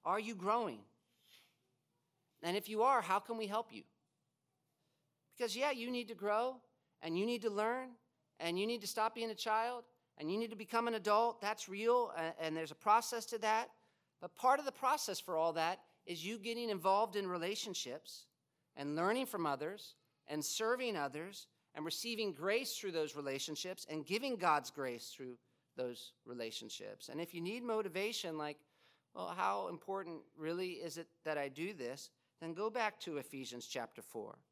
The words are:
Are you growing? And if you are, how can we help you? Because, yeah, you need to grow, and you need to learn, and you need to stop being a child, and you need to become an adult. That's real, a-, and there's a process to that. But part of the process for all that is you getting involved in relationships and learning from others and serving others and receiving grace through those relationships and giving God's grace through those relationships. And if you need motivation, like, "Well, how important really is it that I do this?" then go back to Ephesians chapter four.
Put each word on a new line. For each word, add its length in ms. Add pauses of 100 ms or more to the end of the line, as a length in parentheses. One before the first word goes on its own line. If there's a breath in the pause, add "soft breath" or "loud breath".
Are 160
you 140
growing? 460 (1600 soft breath)
And 140
if 120
you 140
are, 200
how 160
can 180
we 100
help 260
you? 100 (1500)
Because, 200
yeah, 140
you 200
need 180
to 60
grow, 420 (460)
and 160
you 80
need 160
to 80
learn, 400 (480)
and 200
you 80
need 140
to 60
stop 280
being 160
a 40
child, 500 (340)
and 120
you 80
need 120
to 60
become 320
an 60
adult. 460
That's 280
real, 480
a-, 280
and 120
there's 140
a 60
process 500
to 120
that. 320 (500 soft breath)
But 140
part 240
of 60
the 80
process 480
for 160
all 160
that 280 (240 soft breath)
is 200
you 140
getting 300
involved 480
in 100
relationships 1000 (500)
and 200
learning 300
from 200
others 500 (320)
and 160
serving 520
others 520 (260)
and 100
receiving 480
grace 440
through 160
those 240
relationships 720
and 160
giving 300
God's 340
grace 440
through 220 (400)
those 360 (120)
relationships. 840
And 120
if 140
you 60
need 220
motivation, 760
like, 200 (560 soft breath)
"Well, 140
how 400
important 540 (140)
really 380
is 240
it 100 (160)
that 140
I 100
do 240
this?" 380 (300)
then 140
go 160
back 300
to 180
Ephesians 480
chapter 360
four. 360 (140)